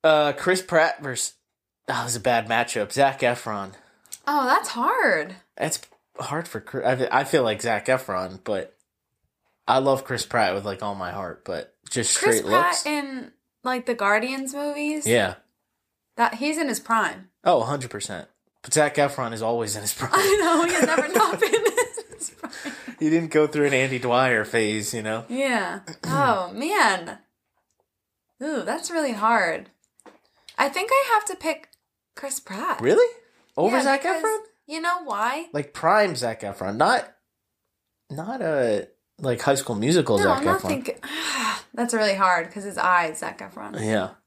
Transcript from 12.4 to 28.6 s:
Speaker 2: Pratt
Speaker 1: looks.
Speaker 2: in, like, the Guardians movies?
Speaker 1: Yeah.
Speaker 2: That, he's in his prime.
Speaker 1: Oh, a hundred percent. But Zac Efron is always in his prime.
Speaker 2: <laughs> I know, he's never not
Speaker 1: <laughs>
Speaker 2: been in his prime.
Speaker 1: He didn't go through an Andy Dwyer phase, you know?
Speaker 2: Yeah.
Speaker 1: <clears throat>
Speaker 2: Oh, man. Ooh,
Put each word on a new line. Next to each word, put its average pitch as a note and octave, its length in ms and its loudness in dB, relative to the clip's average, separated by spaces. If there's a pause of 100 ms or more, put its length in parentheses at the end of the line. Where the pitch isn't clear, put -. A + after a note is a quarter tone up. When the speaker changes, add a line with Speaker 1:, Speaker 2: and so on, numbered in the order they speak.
Speaker 2:
Pratt F4 180 4
Speaker 1:
looks. F4 180 -2
Speaker 2:
in, C#4 480 -6 (320)
like, B3+ 220 -4
the A#3+ 60 -2
Guardians B3+ 600 0
movies? D4 520 -4
Speaker 1:
Yeah. G2+ 280 4 (840)
Speaker 2:
That, A3+ 200 0
he's D4+ 220 -2
in D4+ 120 -2
his G#3 100 -4
prime. G#3 480 -2 (160)
Speaker 1:
Oh, F3 180 4
a A2+ 40 0
hundred C3 260 -6
percent. G2+ 380 -10 (320)
But - 120 -6
Zac D3 220 2
Efron C3+ 380 0
is A2 80 -8
always A2 340 -2
in G#2 60 -8
his G#2 120 -4
prime. - 180 -4
Speaker 2:
<laughs> - 40 2
I G4 260 4
know, E4+ 220 4
he's F4 180 0
never - 280 2
not E4+ 300 2
Speaker 1:
<laughs> - 20 2
Speaker 2:
been G#4+ 120 2
in A4 100 2 (540)
his - 120 -10
prime. - 440 -14 (260)
Speaker 1:
He D#3 100 0
didn't D#3+ 220 2
go D3+ 160 6
through D3 200 2
an C#3 60 2
Andy C3 260 2
Dwyer B2 460 2
phase, G#2+ 480 0
you A2+ 80 -4
know? A2 280 -6
Speaker 2:
Yeah. A3+ 500 -2 (140)
Speaker 1:
<clears throat> - 120 -16
Speaker 2:
Oh, G#3+ 480 0
man. A#3 680 0 (1200)
Ooh, C#4 220 -4